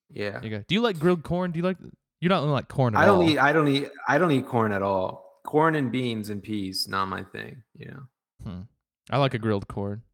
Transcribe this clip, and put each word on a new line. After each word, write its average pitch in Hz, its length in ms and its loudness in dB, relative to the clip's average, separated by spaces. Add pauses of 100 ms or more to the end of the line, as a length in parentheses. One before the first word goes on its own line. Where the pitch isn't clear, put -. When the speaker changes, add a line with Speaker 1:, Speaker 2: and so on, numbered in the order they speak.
(100)
Speaker 1:
Yeah. 104 280 -6
Speaker 2:
There - 60 -10
you 110 140 -8
go. 104 100 -10
Do 160 60 0
you 214 80 2
like 214 180 -2
grilled 170 240 2
corn? 180 280 -4
Do 160 60 -6
you 170 60 -2
like, 185 120 -2 (440)
you 165 80 0
don't 156 220 2
like 123 180 -2
corn 123 280 2
at 139 60 6
Speaker 1:
I 165 40 8
don't 190 180 8
Speaker 2:
all. 165 60 6
Speaker 1:
eat, 147 80 2
I 139 140 6
don't 151 160 4
eat, 139 200 0 (200)
I 139 100 4
don't 175 140 4
eat 131 140 2
corn 110 260 2
at 98 100 0
all. 95 420 -2 (220)
Corn 156 300 4
and 135 160 0
beans 117 380 -4
and 104 120 -8
peas, 98 460 -4
not 98 180 -2
my 92 160 -6
thing, 117 400 -14 (120)
you - 120 -18
know? 131 160 -16 (420)
Speaker 2:
Hmm. 90 160 -10 (500)
I 120 80 -2
like 139 160 2
a 120 40 -4
grilled 104 300 -2
corn. 101 340 -8 (120)